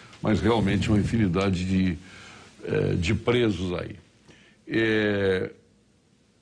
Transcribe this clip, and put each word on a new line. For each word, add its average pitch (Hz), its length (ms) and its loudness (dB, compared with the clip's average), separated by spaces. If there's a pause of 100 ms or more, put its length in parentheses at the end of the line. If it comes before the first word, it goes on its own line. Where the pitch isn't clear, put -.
(200)
mas 104 200 0
realmente 98 480 2
uma 107 100 4
infinidade 95 640 0
de, 92 340 0 (640)
eh, 98 320 0
de 90 180 0
presos 104 640 0
aí. 82 180 -12 (720)
É, 107 840 0 (920)